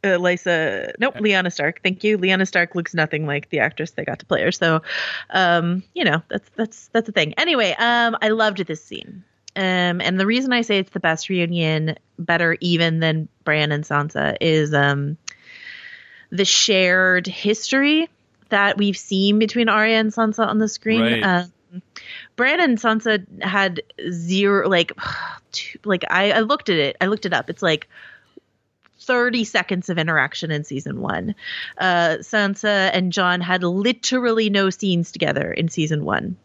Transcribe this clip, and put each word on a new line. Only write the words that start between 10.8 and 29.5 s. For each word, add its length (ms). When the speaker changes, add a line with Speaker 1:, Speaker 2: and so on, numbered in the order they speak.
Speaker 1:
the 80
best 280
reunion, 680
better 420
even 400
than 280
Bran 280
and 120
Sansa, 560
is, 320
um, 460
the 160
shared 800
history 840
that 300
we've 180
seen 420
between 300
Arya 300
and 140
Sansa 340
on 120
the 100
screen. 340
Speaker 2:
Right. 200
Speaker 1:
Um, 600
Bran 240
and 180
Sansa 480
had 400
zero, 580
like, 240
<sighs> 300
two, 320
like, 240
I, 240
I 80
looked 300
at 80
it. 240
I 40
looked 200
it 80
up. 160
It's, 120
like, 240
thirty 420
seconds 440